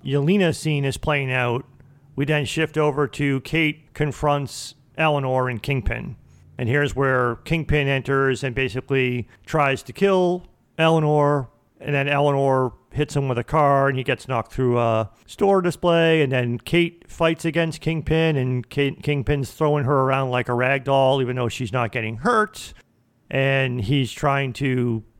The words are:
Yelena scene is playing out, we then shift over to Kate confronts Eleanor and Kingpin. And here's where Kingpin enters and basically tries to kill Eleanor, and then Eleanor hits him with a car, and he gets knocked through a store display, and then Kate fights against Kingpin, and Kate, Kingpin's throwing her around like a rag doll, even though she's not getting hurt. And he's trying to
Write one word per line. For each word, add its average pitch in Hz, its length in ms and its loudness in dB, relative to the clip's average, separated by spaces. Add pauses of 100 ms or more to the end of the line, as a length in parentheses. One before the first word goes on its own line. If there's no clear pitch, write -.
Yelena 156 520 2
scene 147 300 -2
is - 120 -2
playing 139 340 -2
out, 123 360 -2 (500)
we 139 80 -2
then 147 220 0
shift 156 320 -2
over 147 300 0
to 139 340 -2
Kate 156 500 -4
confronts 143 840 -4 (200)
Eleanor 135 540 0
and 117 120 -6
Kingpin. 123 540 -4 (400)
And 120 140 -2
here's 143 260 0
where 127 400 0
Kingpin 151 500 0
enters 135 580 0
and 123 100 -4
basically 127 760 -2 (160)
tries 139 400 0
to - 80 -18
kill 185 540 2 (300)
Eleanor, 151 720 2 (320)
and 143 140 -6
then 139 140 0
Eleanor 139 640 2 (200)
hits 147 220 -4
him 139 140 0
with 120 100 0
a 120 60 -2
car, 139 440 4
and 131 80 -2
he 127 80 -4
gets 127 240 -4
knocked 120 240 -4
through 123 260 2
a 113 320 0 (160)
store 196 340 2
display, 165 640 2
and 131 100 0
then 120 260 -2
Kate - 520 -2
fights 165 340 -2
against 165 380 -2
Kingpin, 160 540 0
and 127 320 -2
Kate, 139 340 -2
Kingpin's 143 500 -2
throwing 147 320 0
her 135 160 2
around 135 300 2
like 123 180 -2
a 123 60 0
rag 127 300 0
doll, 135 360 4
even 123 160 -2
though 123 120 -2
she's 107 240 -6
not 120 200 -2
getting 113 260 -4
hurt. 214 540 -2 (600)
And 135 480 0
he's 127 300 0
trying 139 440 -2
to 123 500 -2 (160)